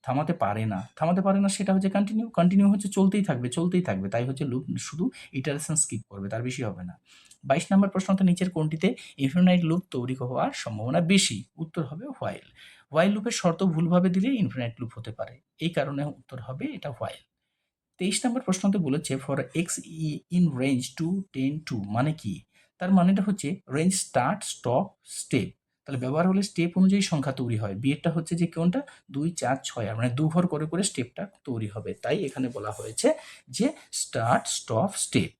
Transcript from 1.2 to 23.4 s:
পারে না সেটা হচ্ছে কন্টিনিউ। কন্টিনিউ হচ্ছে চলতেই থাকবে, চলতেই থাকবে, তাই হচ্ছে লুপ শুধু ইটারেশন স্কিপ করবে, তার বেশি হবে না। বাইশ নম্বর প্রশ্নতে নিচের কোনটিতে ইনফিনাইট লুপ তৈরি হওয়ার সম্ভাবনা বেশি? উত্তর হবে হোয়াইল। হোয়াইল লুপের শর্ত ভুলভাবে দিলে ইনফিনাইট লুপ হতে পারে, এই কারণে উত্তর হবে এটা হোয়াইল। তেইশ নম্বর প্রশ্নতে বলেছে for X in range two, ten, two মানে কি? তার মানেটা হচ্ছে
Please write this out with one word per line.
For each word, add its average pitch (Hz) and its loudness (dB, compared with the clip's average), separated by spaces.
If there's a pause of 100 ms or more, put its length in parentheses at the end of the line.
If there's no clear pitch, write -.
পারে 196 4
না 196 4
সেটা 190 0
হচ্ছে 190 2
কন্টিনিউ। 214 0
কন্টিনিউ 196 6
হচ্ছে 202 2
চলতেই 196 4
থাকবে, 123 0
চলতেই 175 2
থাকবে, 98 -2
তাই 117 0
হচ্ছে 131 -4
লুপ 127 -4 (160)
শুধু 160 -4 (280)
ইটারেশন 147 -4
স্কিপ 117 0
করবে, 98 -8
তার 113 -4
বেশি 127 -6
হবে 90 -6
না। 87 -12 (520)
বাইশ 139 2
নম্বর 196 6
প্রশ্নতে 190 2
নিচের 180 4
কোনটিতে 160 0 (220)
ইনফিনাইট 180 6
লুপ 165 2 (100)
তৈরি 127 -2
হওয়ার 131 -2
সম্ভাবনা 117 -2
বেশি? 175 4 (200)
উত্তর 160 -6
হবে 156 -10
হোয়াইল। 104 -8 (440)
হোয়াইল 170 4
লুপের 214 -2
শর্ত 170 0
ভুলভাবে 175 4
দিলে 190 2 (140)
ইনফিনাইট 120 -2
লুপ 117 -8
হতে 113 -10
পারে, - -10 (240)
এই 165 -2
কারণে 143 -2
উত্তর 135 -12
হবে 139 -10 (120)
এটা 147 -10
হোয়াইল। - -10 (760)
তেইশ 208 -2
নম্বর 247 0
প্রশ্নতে 196 0
বলেছে 147 -2 (120)
for 139 -2 (280)
X - -14 (680)
in 180 6 (180)
range 131 0 (100)
two, 165 -2 (200)
ten, 135 -2 (140)
two 113 -4 (140)
মানে 147 2
কি? 95 -6 (440)
তার 180 0
মানেটা 190 6
হচ্ছে 196 -2 (280)